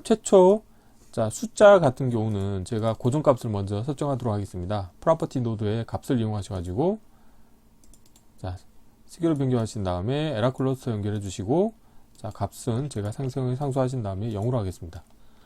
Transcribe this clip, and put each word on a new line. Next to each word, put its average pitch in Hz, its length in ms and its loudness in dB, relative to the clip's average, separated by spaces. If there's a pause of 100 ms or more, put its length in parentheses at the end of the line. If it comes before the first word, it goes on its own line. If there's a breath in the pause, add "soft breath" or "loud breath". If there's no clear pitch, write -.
최초, 208 580 6 (480 soft breath)
자, 110 180 -2
숫자 202 500 6
같은 139 300 0
경우는 101 560 -2
제가 113 300 -2
고정값을 131 560 2
먼저 101 320 -2
설정하도록 131 500 -2
하겠습니다. 98 680 -6
프로퍼티 160 420 0
노드의 113 440 -2
값을 - 320 -2
이용하셔가지고, 107 800 -2 (1400 soft breath)
자, 92 180 -10 (500)
시계로 165 280 0
변경하신 123 500 0
다음에 123 520 -2
에라 117 160 2
클러스터 131 380 -2
연결해 104 300 -4
주시고, 113 540 0 (420 soft breath)
자, - 140 -10
값은 113 580 -4
제가 107 240 -6
상승을 127 440 -4
상수하신 131 460 -2
다음에 101 280 -4
영으로 113 280 -2
하겠습니다. 92 460 -8 (420 soft breath)